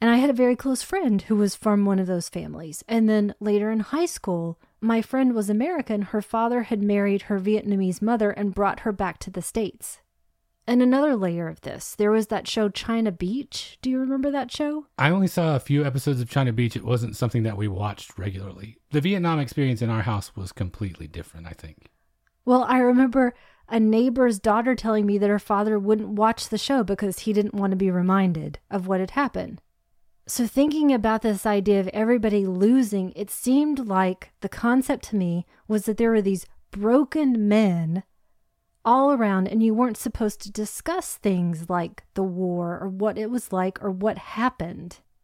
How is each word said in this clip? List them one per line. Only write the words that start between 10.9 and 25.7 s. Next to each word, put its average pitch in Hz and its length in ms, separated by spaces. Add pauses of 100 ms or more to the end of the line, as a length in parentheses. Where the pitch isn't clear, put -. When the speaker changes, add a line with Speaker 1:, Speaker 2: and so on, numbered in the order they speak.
Speaker 1:
layer 170 320
of 160 140
this, - 340
there 208 160
was 220 160
that - 180
show 214 220
China 226 420
Beach. 190 720
Do 254 80
you 262 80
remember 269 320
that 269 220
show? 302 340 (100)
Speaker 2:
I 143 140
only 190 160
saw 165 300
a 127 40
few 143 240
episodes 135 360
of 117 100
China 131 220
Beach. 117 240
It 107 80
wasn't 117 320
something 120 260
that 110 140
we 104 100
watched 98 500
regularly. 98 640 (140)
The 147 80
Vietnam 170 400
experience 127 420
in 113 80
our 110 120
house 104 340
was 92 160
completely 90 560
different, 82 400
I - 20
think. - 400 (540)
Speaker 1:
Well, 254 180
I 254 160
remember 247 560 (340)
a 226 120
neighbor's 233 580
daughter 233 380
telling 214 280
me 202 140
that 202 120
her 208 100
father 208 400